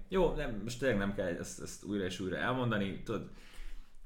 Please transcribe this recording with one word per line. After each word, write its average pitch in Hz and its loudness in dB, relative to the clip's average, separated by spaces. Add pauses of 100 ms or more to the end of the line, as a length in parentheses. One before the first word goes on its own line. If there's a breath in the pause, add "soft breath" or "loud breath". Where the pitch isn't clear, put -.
Jó, 185 6
nem, 131 -2
most 120 -4
tényleg 123 4
nem 98 2
kell 95 0
ezt, - -4
ezt - -10
újra 101 2
és 90 -2
újra 92 0
elmondani. 107 2
Tudod, 101 -4 (760 loud breath)